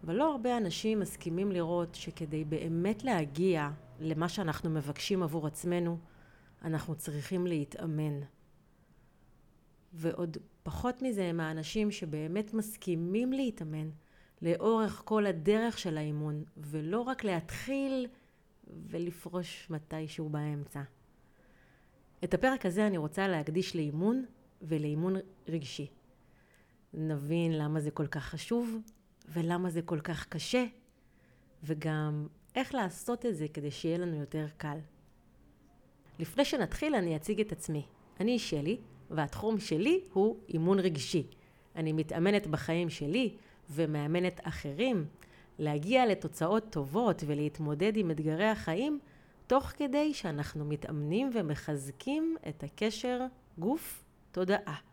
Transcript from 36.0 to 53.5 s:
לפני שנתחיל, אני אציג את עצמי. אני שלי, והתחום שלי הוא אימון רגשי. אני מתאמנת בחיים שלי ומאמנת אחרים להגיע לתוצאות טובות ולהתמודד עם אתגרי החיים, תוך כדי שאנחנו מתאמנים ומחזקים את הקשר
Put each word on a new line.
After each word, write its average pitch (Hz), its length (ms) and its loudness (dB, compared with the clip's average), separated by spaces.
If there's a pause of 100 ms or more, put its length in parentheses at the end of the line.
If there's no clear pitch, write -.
לפני 240 260 2
שנתחיל, 294 500 2
אני 175 200 4
אציג 202 260 0
את 214 100 0
עצמי. 151 340 -4 (340)
אני 226 200 2
שלי, 165 380 0 (320)
והתחום 175 500 0
שלי 254 420 2 (120)
הוא 214 240 4 (120)
אימון 175 300 4
רגשי. 151 480 2 (480)
אני 160 180 0
מתאמנת 170 540 2
בחיים 165 420 0
שלי 190 460 0 (340)
ומאמנת 156 760 0
אחרים 160 600 0 (540)
להגיע 156 460 4
לתוצאות 190 640 2
טובות 170 560 2
ולהתמודד 151 720 0
עם 180 140 2
אתגרי 156 360 2
החיים, 220 520 0 (480)
תוך 269 160 4
כדי 294 500 0
שאנחנו 151 520 -4
מתאמנים 151 680 0
ומחזקים 175 1040 -2 (120)
את - 140 -10
הקשר 247 600 -2 (320)